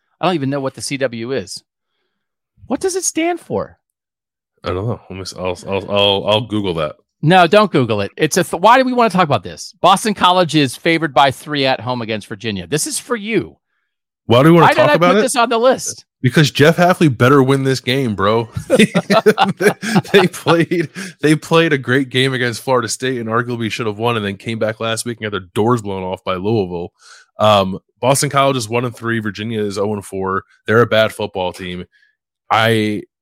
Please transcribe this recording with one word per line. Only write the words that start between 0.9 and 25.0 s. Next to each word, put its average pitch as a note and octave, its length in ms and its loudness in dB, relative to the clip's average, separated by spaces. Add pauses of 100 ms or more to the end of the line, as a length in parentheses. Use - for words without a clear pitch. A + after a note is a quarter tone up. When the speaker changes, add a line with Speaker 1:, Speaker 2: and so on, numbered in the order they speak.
Speaker 1:
W A#2+ 340 -6
is. G2+ 320 -10 (1000)
What - 140 -6
does F#4 160 -4
it F4+ 80 -6
stand E4+ 360 -2
for? - 380 -8 (840)
Speaker 2:
I - 60 -8
don't F#2 180 -4
know. A2+ 140 -6 (100)
Let F#2 60 -12
me F#2+ 60 -12
s-, - 120 -14
I'll, F2+ 320 -6
I'll, G2 240 -6
I'll, G2+ 360 2
I'll G#2+ 200 0
Google G#2 280 -4
that. D#2 220 -4 (240)
Speaker 1:
No, F3 260 4
don't G3+ 240 4
Google A2+ 320 0
it. G2+ 140 -6
It's D#3 200 -2
a F3+ 80 2
th-, E3+ 160 -8
why A3+ 180 6
do C4 60 4
we B3+ 80 -2
wanna A#3 180 2
talk F3+ 140 2
about B2+ 180 0
this? - 380 -16
Boston F#3+ 340 2
College F3+ 400 2
is C#3+ 220 2
favored D#3+ 380 -2
by C#3+ 160 6
three C#3+ 340 -4
at C3 160 0
home B2 220 -6
against G#2+ 240 -6
Virginia. G2+ 400 -8
This C#3+ 200 -4
is D4 120 -8
for - 180 -8
you. G3 420 -6 (680)
Speaker 2:
Why A#2+ 160 6
do D#3 60 8
we E3+ 40 8
wanna E3+ 120 8
Speaker 1:
Why - 60 8
did D#4 60 2
Speaker 2:
talk D4+ 140 4
Speaker 1:
I D4 40 4
Speaker 2:
about F3 180 4
Speaker 1:
put G3+ 60 4
Speaker 2:
it? A3 40 2
Speaker 1:
this C4 140 -2
on A#3 140 2
the A3+ 80 0
list? - 480 0 (160)
Speaker 2:
Because C#3 280 2
Jeff D#3 280 4
Hafley F3 360 2
better C3 280 6
win C3+ 220 0
this C3 160 -2
game, B2 340 -2
bro. A2 340 0 (100)
<laughs> - 100 -14
They, B3+ 180 4 (1300)
they F#3+ 160 4
played, E3 600 -2 (320)
they D#3 160 2
played E3 380 0
a C#3 40 0
great B2+ 300 -2
game C3 240 0
against B2 300 -4
Florida B2 260 0
State B2+ 300 -6
and A2+ 100 -8
arguably A#2 420 -4
should A#2+ 160 -6
have G#2 120 -6
won, A#2 180 0
and G#2 80 -4
then G2 140 -6
came A2+ 200 -8
back G#2+ 220 -4
last A2+ 240 -6